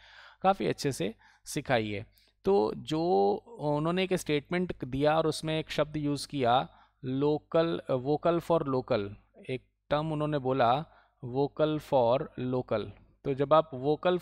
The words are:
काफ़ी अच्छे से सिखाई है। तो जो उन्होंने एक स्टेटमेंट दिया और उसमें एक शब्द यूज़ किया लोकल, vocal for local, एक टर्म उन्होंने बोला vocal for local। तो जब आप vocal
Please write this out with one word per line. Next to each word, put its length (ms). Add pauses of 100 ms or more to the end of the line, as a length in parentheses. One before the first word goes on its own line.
(420)
काफ़ी 260
अच्छे 240
से 240 (300)
सिखाई 460
है। 320 (220)
तो 320
जो 560 (260)
उन्होंने 440
एक 100
स्टेटमेंट 680
दिया 340
और 100
उसमें 320
एक 120
शब्द 260
यूज़ 300
किया 420 (360)
लोकल, 760 (100)
vocal 500
for 200
local, 480 (400)
एक 160 (240)
टर्म 220
उन्होंने 260
बोला 480 (400)
vocal 540 (140)
for 340 (120)
local। 500 (340)
तो 100
जब 200
आप 180
vocal 500